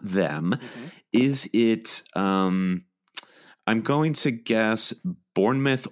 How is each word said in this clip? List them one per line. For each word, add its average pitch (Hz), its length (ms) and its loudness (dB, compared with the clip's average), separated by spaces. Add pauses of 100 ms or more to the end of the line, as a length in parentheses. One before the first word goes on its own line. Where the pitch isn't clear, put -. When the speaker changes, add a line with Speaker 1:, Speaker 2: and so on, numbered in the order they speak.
Speaker 1:
them. 87 500 -2
Speaker 2:
Mm-hmm. 123 300 -10 (280)
Speaker 1:
Is 135 400 2
it, 113 500 0 (120)
um, 92 720 0 (800)
I'm 110 160 2
going 151 320 0
to 143 160 0
guess 110 640 0 (400)
Bournemouth 131 580 2